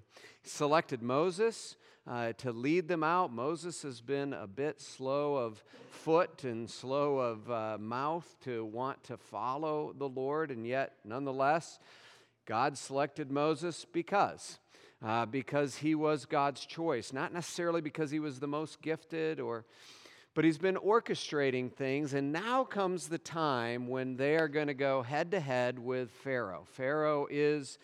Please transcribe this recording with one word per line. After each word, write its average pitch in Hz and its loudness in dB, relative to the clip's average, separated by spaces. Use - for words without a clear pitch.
He - -20
selected 147 0
Moses, 175 0
uh, 117 -2
to 127 -4
lead 156 2
them 165 0
out. 170 2
Moses 151 -4
has 131 -8
been 139 -2
a 101 -8
bit 135 -4
slow 143 -2
of 113 -2
foot 165 2
and 117 -4
slow 139 0
of, 117 -2
uh, 110 -2
mouth 135 -4
to 117 -4
want 117 -6
to 117 -12
follow 147 -4
the 139 -4
Lord, 139 -2
and 113 -6
yet, 131 0
nonetheless, 135 0
God 123 2
selected 139 -2
Moses 151 0
because, 165 0
uh, 113 2
because 135 0
he 156 2
was 151 2
God's 143 0
choice, 151 -2
not 135 -4
necessarily 170 -2
because 151 -4
he 151 -2
was 139 -6
the 143 -4
most 147 -6
gifted 160 -4
or, 117 -4
but 156 6
he's 156 6
been 185 4
orchestrating 143 2
things, 139 -2
and 139 0
now 233 0
comes 180 -2
the 165 -4
time 123 0
when 131 -2
they 139 4
are 160 4
gonna 147 0
go 135 2
head-to-head 135 0
with 127 -2
Pharaoh. 107 -4
Pharaoh 147 0
is 147 2